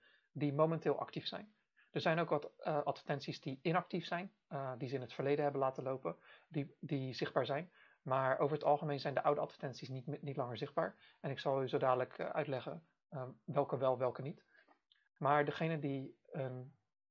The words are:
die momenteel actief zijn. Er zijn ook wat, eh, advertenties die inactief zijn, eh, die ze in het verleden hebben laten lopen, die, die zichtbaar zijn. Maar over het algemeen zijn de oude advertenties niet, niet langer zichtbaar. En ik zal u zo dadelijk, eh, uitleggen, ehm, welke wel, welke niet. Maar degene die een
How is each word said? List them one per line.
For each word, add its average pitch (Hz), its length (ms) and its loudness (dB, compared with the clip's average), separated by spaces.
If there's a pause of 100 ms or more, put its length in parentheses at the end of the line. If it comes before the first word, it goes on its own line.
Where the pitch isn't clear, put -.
(320)
die 143 220 0
momenteel 156 460 4
actief - 280 -6
zijn. - 260 -10 (380)
Er 147 100 -2
zijn 165 180 4
ook 170 100 0
wat, 151 280 0
eh, 151 260 0
advertenties - 580 -4
die 135 200 -6
inactief 170 440 0
zijn, 180 280 -6 (140)
eh, 139 300 -6
die 127 120 -6
ze 135 60 -2
in 127 60 -2
het 123 120 -12
verleden 147 300 2
hebben 139 180 2
laten 131 220 0
lopen, 135 320 -4 (320)
die, 143 320 -4
die 131 340 -2
zichtbaar 139 320 0
zijn. 151 260 -4 (300)
Maar 131 380 4
over 147 160 4
het 147 100 -4
algemeen 147 340 4
zijn 139 140 -2
de - 100 2
oude 147 180 4
advertenties 131 480 -6
niet, 131 320 -6
niet 139 160 -6
langer 123 200 -4
zichtbaar. 165 380 -2 (240)
En 139 120 -4
ik 123 80 -4
zal 135 220 2
u 131 60 0
zo 143 100 0
dadelijk, 127 400 2
eh, 160 120 -4
uitleggen, 147 580 -4 (220)
ehm, 131 200 -8 (140)
welke 143 340 0
wel, 127 200 2
welke 123 240 0
niet. 147 240 -10 (720)
Maar 147 280 4
degene 160 340 0
die 139 400 -4 (120)
een 131 440 -6 (360)